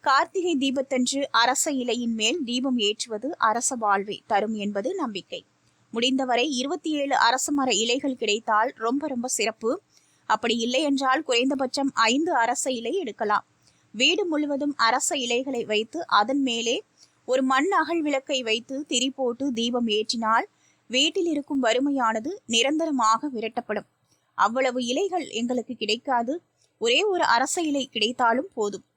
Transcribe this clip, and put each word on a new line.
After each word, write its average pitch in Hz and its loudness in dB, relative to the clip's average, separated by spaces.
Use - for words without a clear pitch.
கார்த்திகை 349 2
தீபத்தன்று 262 0
அரச 240 2
இலையின் 240 -2
மேல் 226 0
தீபம் 247 -2
ஏற்றுவது 214 -2
அரச 233 0
வாழ்வை 202 0
தரும் 214 0
என்பது 202 -4
நம்பிக்கை. 214 -6
முடிந்தவரை 254 0
இருபத்தி 285 -4
ஏழு 285 0
அரச 247 4
மர 277 2
இலைகள் 233 0
கிடைத்தால் 220 0
ரொம்ப 269 -2
ரொம்ப 247 -6
சிறப்பு. 220 -2
அப்படி 233 2
இல்லை 247 0
என்றால் 277 2
குறைந்தபட்சம் 262 0
ஐந்து 285 2
அரச 240 0
இலை 233 -4
எடுக்கலாம். 214 -2
வீடு 311 2
முழுவதும் 294 -2
அரச 233 2
இலைகளை 240 -2
வைத்து 214 -2
அதன் 233 4
மேலே 233 0
ஒரு 262 2
மண் 262 2
அகல் 330 0
விளக்கை 277 -2
வைத்து 226 -2
திரி 262 0
போட்டு 254 -4
தீபம் 233 -2
ஏற்றினால் 220 0
வீட்டில் 330 0
இருக்கும் 277 -2
வறுமையானது 247 2
நிரந்தரமாக 262 2
விரட்டப்படும். 220 -4
அவ்வளவு 247 2
இலைகள் 330 -2
எங்களுக்கு 240 -4
கிடைக்காது, 233 -2
ஒரே 247 2
ஒரு 359 2
அரச 262 2
இலை 285 0
கிடைத்தாலும் 240 0
போதும். 208 -4